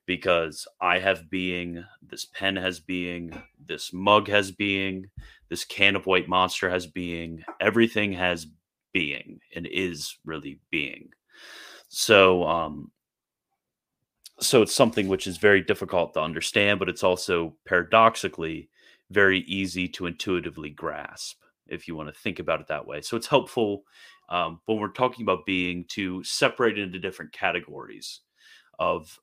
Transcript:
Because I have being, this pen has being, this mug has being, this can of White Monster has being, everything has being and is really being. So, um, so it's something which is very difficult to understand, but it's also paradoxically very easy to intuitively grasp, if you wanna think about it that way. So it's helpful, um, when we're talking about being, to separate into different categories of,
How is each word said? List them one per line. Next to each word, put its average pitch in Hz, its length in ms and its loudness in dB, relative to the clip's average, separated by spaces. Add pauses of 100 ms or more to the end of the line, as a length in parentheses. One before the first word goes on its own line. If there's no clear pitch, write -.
Because 85 600 0 (140)
I 90 200 2
have 90 280 0
being, 90 560 -6 (160)
this - 240 -16
pen 98 320 -4
has 92 240 -4
being, 87 640 -8 (160)
this - 340 -12
mug 101 360 4
has 101 220 2
being, 95 600 -4 (380)
this 82 160 -8
can 98 320 2
of 92 100 -4
White 92 220 2
Monster 92 420 2
has 90 160 -2
being, 85 580 -8 (160)
everything 107 520 4
has 87 340 -2 (460)
being 73 480 -6 (140)
and 85 120 -10
is 85 580 -6
really 73 360 -10 (100)
being. 71 400 -8 (800)
So, 92 560 6
um, 78 460 -2 (1500)
so 120 220 6
it's 95 120 2
something 113 340 4
which 95 180 -2
is 92 100 -8
very 101 260 6
difficult 90 520 -2
to 80 60 -2
understand, 98 580 0
but 92 100 -2
it's 87 160 -4
also 90 600 0
paradoxically 87 1040 2 (440)
very 95 280 6
easy 92 480 -4
to - 180 -8
intuitively 82 640 -6
grasp, - 680 -12 (260)
if - 200 -12
you 85 80 -10
wanna 76 180 -12
think - 260 -8
about 80 220 -2
it - 80 -20
that 76 180 -6
way. 73 140 -10
So - 160 -6
it's 113 100 -6
helpful, 110 580 0 (440)
um, 82 380 -4
when 110 120 0
we're 104 100 -2
talking 120 340 -2
about 92 240 0
being, 90 440 -2
to 92 340 -6
separate 120 540 0
into 95 200 -6
different 87 340 -10
categories 76 880 -6 (580)
of, 87 440 -4